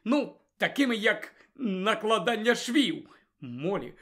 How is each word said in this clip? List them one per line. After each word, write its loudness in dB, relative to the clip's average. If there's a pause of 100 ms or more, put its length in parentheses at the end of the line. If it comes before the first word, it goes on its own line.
ну, 2 (200)
такими 0
як 0 (220)
накладання 0
швів. 0 (320)
Молі, -6